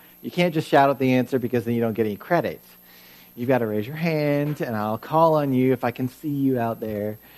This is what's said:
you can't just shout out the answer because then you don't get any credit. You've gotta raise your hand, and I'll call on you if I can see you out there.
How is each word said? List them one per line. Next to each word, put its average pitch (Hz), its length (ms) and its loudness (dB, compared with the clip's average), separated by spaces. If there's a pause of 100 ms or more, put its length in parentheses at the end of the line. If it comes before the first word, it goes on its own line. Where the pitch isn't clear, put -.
(220)
you 123 100 -10
can't 180 220 0
just 156 160 -2
shout 143 200 6
out 127 100 0
the 131 160 2
answer 127 220 0
because 120 280 -2
then 120 100 -2
you 117 60 0
don't 113 120 0
get 113 120 0
any 104 100 -4
credit. 113 460 -2 (760)
You've 120 140 -4
gotta 120 180 2
raise 107 180 -2
your 151 120 -10
hand, 147 640 0
and 131 140 -6
I'll 107 220 -2
call 160 380 2
on 143 180 0
you 127 200 4
if 120 100 -4
I 120 80 0
can 127 160 -6
see 151 220 -10
you 135 300 0
out 117 200 -2
there. 107 400 -6 (180)